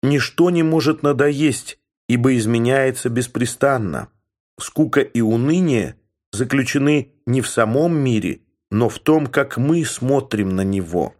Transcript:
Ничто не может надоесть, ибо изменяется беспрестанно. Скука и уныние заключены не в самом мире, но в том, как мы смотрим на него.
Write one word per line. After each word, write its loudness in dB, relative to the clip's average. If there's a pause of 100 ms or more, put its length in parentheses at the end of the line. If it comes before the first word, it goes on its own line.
Ничто 2
не 2
может 0
надоесть, 0 (280)
ибо 2
изменяется 0
беспрестанно. -2 (500)
Скука 0
и -2
уныние 0 (360)
заключены 0 (140)
не 0
в -6
самом 0
мире, -2 (300)
но 2
в -8
том, 2
как -2
мы 0
смотрим -2
на -2
него. -2